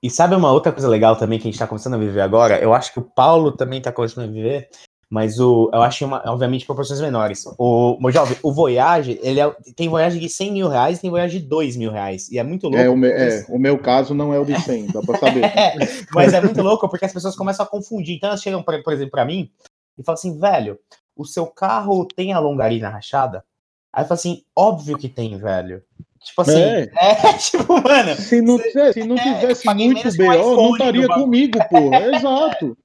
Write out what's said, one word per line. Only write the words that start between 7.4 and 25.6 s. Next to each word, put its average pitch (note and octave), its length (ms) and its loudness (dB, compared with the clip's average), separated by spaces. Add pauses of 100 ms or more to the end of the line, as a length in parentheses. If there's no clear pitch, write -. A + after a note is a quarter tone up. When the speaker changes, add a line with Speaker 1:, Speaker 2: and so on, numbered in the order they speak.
Speaker 1:
O, A#2+ 420 2
meu B2+ 100 0
jovem, C3 320 2
o D3 100 0
Voyage, C#3 680 0
ele C3+ 160 -2
é, D3 100 2 (280)
tem E3+ 120 -4
Voyage E3 300 0
de E3 100 -8
cem G3 240 -8
mil F#3+ 160 -2
reais C#3+ 300 0
e - 40 -14
tem F#3 80 -6
Voyage F3 280 -2
de D#3+ 80 -10
dois C#3 300 -2
mil A2+ 160 -6
reais. G2 360 -8
E A#2+ 120 -8
é - 20 -2
muito E3 260 -8
louco C3 120 0
Speaker 2:
É, B2+ 100 6
o B2+ 60 2
me-, B2+ 140 4
Speaker 1:
porque A2 120 0
Speaker 2:
é, A2 260 -2
o B2 100 -6
meu C3+ 200 2
caso C3 360 0
não D3 200 -2
é C#3+ 60 2
o C#3+ 40 0
de C#3+ 180 -2
cem, A#2+ 260 -6
dá G2+ 140 -6
pra G2 140 -4
saber. B2+ 300 2
Speaker 1:
<laughs> G#3 100 -2
É, G3+ 180 2 (380)
mas F3 220 4
é F3+ 60 4
muito G#3 200 0
louco G3+ 280 0
porque F3+ 160 -6
as F#3+ 80 -6
pessoas F#3 240 -8
começam G3 280 -4
a - 40 -14
confundir. G3 480 -8
Então G3 140 -6
elas G#3 120 -8
chegam, F#3+ 220 -6
pra, D#3 180 -4
por D#3 100 -4
exemplo, C#3 200 -6
pra C#3+ 120 -2
mim E3 240 -6 (480)
e - 60 -20
falam E3 160 -4
assim, E3+ 220 -10
"Velho, C#3 360 -2 (400)
o D3 80 -12
seu E3 220 -8
carro G3 580 -4
tem F#3 280 -8
a F3 80 -2
longarina A#2 480 -2
rachada?" G#2+ 560 -6 (480)
Aí - 100 -4
eu C#3+ 60 -6
falo F3 100 -2
assim, F3 240 -8 (140)
"Óbvio D#3+ 420 0
que C3+ 100 -12
tem, A2+ 300 -10
velho." F#2 440 -6 (420)